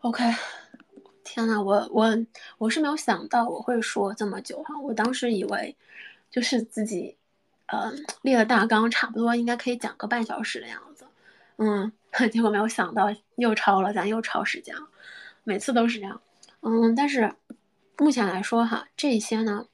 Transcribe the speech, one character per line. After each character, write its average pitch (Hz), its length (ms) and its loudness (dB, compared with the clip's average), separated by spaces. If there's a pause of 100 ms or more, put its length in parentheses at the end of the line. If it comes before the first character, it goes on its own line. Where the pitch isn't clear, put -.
OK， 240 200 -2 (1000)
天 226 240 -2
呐， 214 120 2
我， 202 300 2
我， 220 260 4 (420)
我 220 120 0
是 320 100 0
没 302 60 2
有 294 100 0
想 202 300 -2
到 233 220 2
我 - 120 -6
会 233 220 -2
说 202 320 -2
这 220 100 -6
么 190 160 -6
久 294 220 -12
哈， 294 160 -12
我 269 160 -6
当 220 180 0
时 247 200 -2
以 190 100 0
为 - 340 -6 (540)
就 254 100 -2
是 240 220 0
自 220 220 -6
己， 214 320 -6 (500)
呃， 220 260 -6 (300)
列 262 160 4
了 220 60 6
大 220 220 4
纲， 226 220 4
差 - 200 0
不 220 100 -8
多 233 160 2
应 240 100 0
该 240 120 -2
可 240 120 -6
以 247 80 -2
讲 - 200 -8
个 - 100 -10
半 233 180 0
小 226 200 -6
时 - 160 -8
的 - 80 -16
样 - 120 -14 (140)
子。 - 140 -20 (480)
嗯， 214 360 0 (180)
<laughs> 240 200 2
结 226 100 0
果 226 80 4
没 208 80 2
有 214 120 2
想 202 260 -4
到 208 180 2 (220)
又 240 180 2
超 196 280 4
了， 196 120 0
咱 190 160 0
又 220 140 -2
超 - 220 -4
时 - 160 -4
间 - 160 -14
了， 311 120 -14 (540)
每 196 160 -2
次 262 140 -2
都 233 160 4
是 233 100 -2
这 196 80 -10
样。 - 140 -12 (400)
嗯， 226 340 4
但 285 140 2
是 254 260 2 (640)
目 294 120 6
前 240 160 2
来 185 160 -2
说 233 220 2
哈， 226 220 -4 (100)
这 262 220 2
些 220 240 -2
呢 214 320 -2